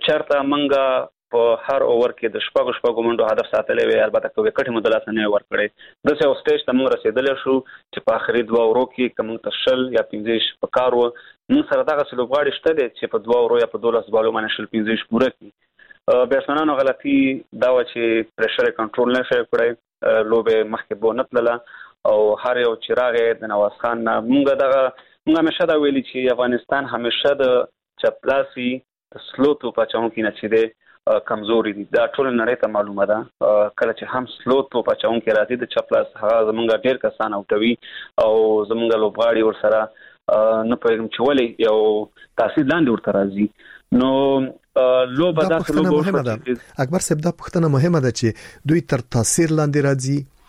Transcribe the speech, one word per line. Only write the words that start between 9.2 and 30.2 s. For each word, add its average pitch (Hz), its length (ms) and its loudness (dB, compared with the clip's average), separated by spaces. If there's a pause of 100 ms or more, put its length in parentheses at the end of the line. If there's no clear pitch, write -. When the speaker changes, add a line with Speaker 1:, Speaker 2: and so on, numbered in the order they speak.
Speaker 1:
موږ 113 180 -10
ته 104 40 -4 (120)
شل 127 200 0 (140)
یا 110 140 2
پنځه 107 260 -6
ویشت - 280 -6
په - 120 -8
کار 127 220 2
وو، 120 100 2 (440)
موږ 147 180 4
سره 135 180 0
دغسې 143 320 -4
لوبغاړي 135 380 -2
شته 165 200 0
دي 127 80 0 (120)
چې - 160 -6
په 104 100 -4
دوه 120 160 2
اورو 120 220 2
یا 113 100 0
په 107 140 -8
دولس 113 280 0
بالو 110 220 0
باندې 107 180 -4
شل 110 200 -10
پنځه 107 180 -2
ویشت - 180 -6
پوره 123 220 2
کړي. - 180 -20 (640)
آه، 123 180 4
بیټسمنانو 143 500 0
غلطي 139 380 0 (460)
دا 127 100 4
وه 120 160 2
چې 117 120 -6 (360)
پریشر 110 300 0
یې - 100 -4
کنټرول 117 380 -2
نه 127 120 0
شي 123 220 0
کړی، 117 200 2 (380)
آه، 110 220 2
لوبه 113 220 2
یې 110 220 0
مخکې 110 280 -10
به 113 60 0
ونه 117 200 -2
تلله 120 320 0 (520)
او 107 60 4 (280)
هر 123 180 0
یو 117 80 2 (100)
چې - 80 -10 (120)
راغی 117 240 2 (160)
د 110 120 -8
نواز 104 300 0
خان 117 240 -2
نه، 113 80 0 (140)
موږ 139 120 4 (220)
دغه، 135 180 2 (460)
موږ 160 140 4
همیشه 165 320 2
دا 151 100 2
ویلي 135 240 2
چې 127 300 0
افغانستان 123 580 -2
همیشه 120 340 -2 (140)
د 127 100 2 (460)
چپلاسي 127 720 -2 (420)
د - 140 -20
سلو 143 340 0
توپ 117 240 -4
اچوونکي 113 420 -4